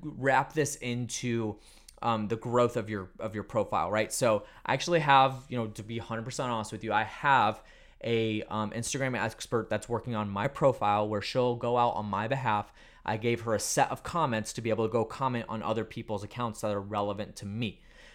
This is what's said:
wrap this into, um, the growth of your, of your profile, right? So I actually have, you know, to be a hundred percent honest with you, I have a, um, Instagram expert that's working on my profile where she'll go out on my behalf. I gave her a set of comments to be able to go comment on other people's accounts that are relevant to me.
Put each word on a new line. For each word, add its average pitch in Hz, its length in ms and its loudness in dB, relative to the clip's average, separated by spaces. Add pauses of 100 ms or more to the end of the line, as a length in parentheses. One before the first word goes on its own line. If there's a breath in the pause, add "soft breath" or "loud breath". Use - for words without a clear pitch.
wrap 135 500 2
this 143 240 0
into, 117 800 -4 (440 loud breath)
um, 110 260 0
the 113 80 -2
growth 120 400 2
of 107 140 -2
your, 98 280 -6
of 104 160 -6
your 104 120 -6
profile, 95 440 0
right? 107 220 2
So 110 320 2 (220 loud breath)
I - 80 2
actually 170 260 2
have, 135 360 6 (120)
you 127 100 -6
know, 113 100 -2
to 104 160 -10
be 113 160 -8
a 101 40 -8
hundred 113 220 -6
percent 123 260 -4
honest 110 220 -4
with 110 100 -10
you, 110 80 -2
I 107 120 4
have 113 600 4 (400 loud breath)
a, 113 400 2
um, 107 280 -2
Instagram 127 460 -4
expert 110 520 -2
that's 107 180 -2
working 117 280 -4
on 104 140 -2
my 101 200 -2
profile 107 580 4
where 104 140 -2
she'll 123 340 0
go 120 220 0
out 120 180 4
on 104 120 -4
my 104 200 -2
behalf. 117 460 0 (360 loud breath)
I 107 60 0
gave 117 260 0
her 113 140 0
a 98 40 2
set - 300 2
of 117 140 -8
comments 127 500 -2
to - 80 -8
be 113 80 -2
able 110 160 2
to 107 60 0
go 113 140 2
comment 123 420 -4
on 110 160 -6
other 110 220 -2
people's 107 400 -8
accounts 117 340 -6
that 107 120 -2
are 101 100 -2
relevant 101 560 -4
to - 80 -12
me. 104 360 -6 (340 loud breath)